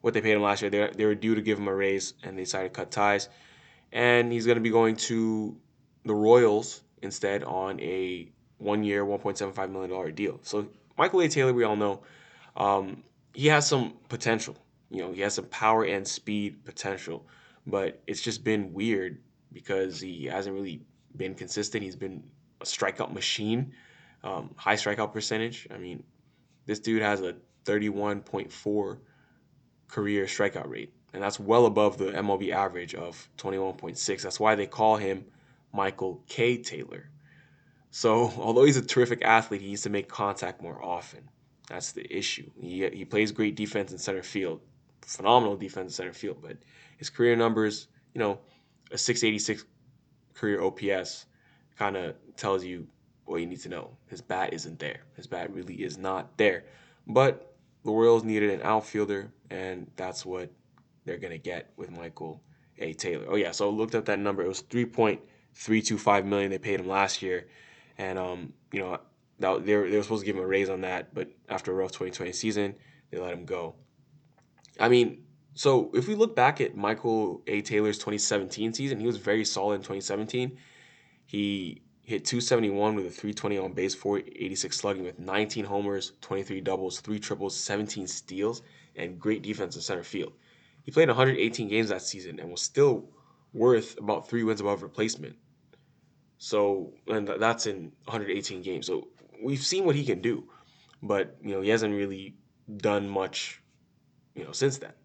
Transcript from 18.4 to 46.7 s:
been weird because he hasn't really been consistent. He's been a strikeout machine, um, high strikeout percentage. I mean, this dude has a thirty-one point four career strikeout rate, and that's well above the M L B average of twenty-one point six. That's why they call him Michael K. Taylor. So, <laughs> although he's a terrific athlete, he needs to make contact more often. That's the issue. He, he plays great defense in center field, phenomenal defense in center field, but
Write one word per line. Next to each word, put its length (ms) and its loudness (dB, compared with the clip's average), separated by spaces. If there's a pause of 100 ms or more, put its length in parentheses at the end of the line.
been 300 0
weird 480 -2 (320)
because 480 -4
he 240 -10
hasn't 300 -6
really 260 -8 (340)
been 200 -8
consistent. 500 -6
He's 120 -10
been 260 -10 (400)
a 20 -14
strikeout 480 -2
machine, 640 -2 (500)
um, 320 -8
high 180 2
strikeout 380 0
percentage. 600 -4
I 60 -14
mean, 240 -12 (640)
this 140 -4
dude 220 2
has 180 2
a 160 -4 (280)
thirty-one 580 0
point 280 -8
four 500 -4 (840)
career 380 0
strikeout 440 -2
rate, 240 -10 (200)
and 100 -8
that's 160 -2
well 280 8
above 320 4
the 100 0
M 200 -2
L 80 2
B 140 -4
average 460 -2
of 400 -10
twenty-one 380 -4
point 220 -10
six. 280 -4
That's 160 -6
why 160 6
they 100 0
call 300 4
him 280 -2 (480)
Michael 540 -4
K. 300 2
Taylor. 540 -12 (800)
So, 440 4
<laughs> 40 -8
although 260 6
he's 120 8
a 80 0
terrific 380 2
athlete, 380 4
he 80 -10
needs 140 -6
to 80 -4
make 180 -2
contact 520 -4
more 220 -10
often. 460 -8 (400)
That's 240 -10
the 200 -12
issue. 460 -6
He, 300 -4
he 160 -8
plays 260 0
great 240 0
defense 380 -4
in 60 -14
center 260 -4
field, 380 -4 (400)
phenomenal 540 4
defense 360 -10
in 20 -12
center 180 -8
field, 300 -8
but 140 -16 (400)